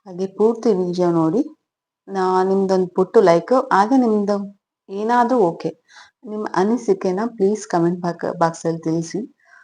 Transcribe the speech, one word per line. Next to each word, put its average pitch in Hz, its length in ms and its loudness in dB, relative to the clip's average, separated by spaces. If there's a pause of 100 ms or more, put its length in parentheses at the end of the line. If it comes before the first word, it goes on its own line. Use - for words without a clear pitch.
ಹಾಗೆ 185 200 -6
ಪೂರ್ತಿ 226 480 0
ವಿಡಿಯೋ 180 360 0
ನೋಡಿ. 165 340 0 (640)
ನಾ-, 185 400 0
ನಿಮ್ದೊಂದ್ 190 420 0
ಪುಟ್ಟು 190 300 2
ಲೈಕ್, 196 520 4
ಹಾಗೆ 208 240 4
ನಿಮ್ದು 208 640 0 (280)
ಏನಾದ್ರೂ 233 500 0
ಓಕೆ, 170 400 -2 (460)
ನಿಮ್ 214 300 -8
ಅನಿಸಿಕೆನ 196 720 0
ಪ್ಲೀಸ್ 208 420 -2
ಕಾಮೆಂಟ್ 175 320 0
ಬಾಕ್-, 170 380 -6
ಬಾಕ್ಸಲ್ಲಿ 165 400 -2
ತಿಳಿಸಿ. 165 560 -6 (300)